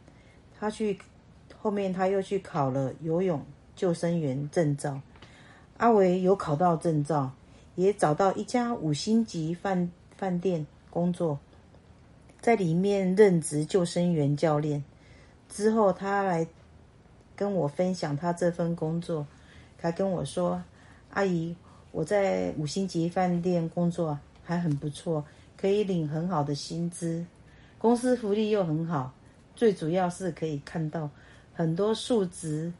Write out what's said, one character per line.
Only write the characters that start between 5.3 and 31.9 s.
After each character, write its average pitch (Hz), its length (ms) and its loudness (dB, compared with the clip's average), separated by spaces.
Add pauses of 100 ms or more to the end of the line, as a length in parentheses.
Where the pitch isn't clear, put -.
阿 233 120 4
维 190 320 6
有 190 140 4
考 156 180 -2
到 170 220 4
证 151 260 0
照， 143 300 0 (420)
也 190 180 2
找 160 220 2
到 190 200 2
一 208 100 -6
家 240 280 0
五 156 220 -2
星 220 320 2
级 165 260 -4
饭-， 180 380 -2 (260)
饭 185 220 -2
店 175 260 0 (240)
工 175 240 0
作， 165 240 -2 (1040)
在 233 140 4
里 185 180 2
面 185 440 2
任 190 240 8
职 147 240 -2
救 175 200 2
生 175 280 0
员 147 240 2
教 151 240 2
练。 147 240 -2 (640)
之 214 240 0
后 208 200 4
他 196 300 -2
来 170 240 0 (880)
跟 202 180 -4
我 165 140 0
分 180 260 -2
享 151 240 -4
他 175 160 -2
这 170 200 0
份 170 240 -2
工 165 240 -2
作， 160 260 -6 (500)
他 170 140 -4
跟 196 180 -2
我 185 160 -2
说 180 380 -2 (480)
：“阿 202 140 -2
姨， 170 320 -2 (340)
我 165 140 -4
在 185 520 0
五 151 80 -2
星 190 220 -4
级 170 220 -2
饭 175 340 0
店 170 280 0
工 175 200 0
作 160 260 -2 (280)
还 175 160 -4
很 170 160 0
不 147 120 -6
错， 151 360 -4 (320)
可 - 100 -4
以 202 160 2
领 175 260 -2
很 160 200 -4
好 151 160 0
的 147 100 -2
薪 170 340 -6
资， 170 380 -6 (520)
公 233 180 4
司 254 180 2
福 220 180 -2
利 214 180 0
又 208 120 2
很 165 240 -2
好， 139 260 -4 (440)
最 220 160 4
主 165 180 -4
要 180 180 2
是 175 220 -6
可 160 160 -6
以 147 180 -4
看 160 240 -6
到 151 220 -6 (420)
很 165 220 0
多 202 180 2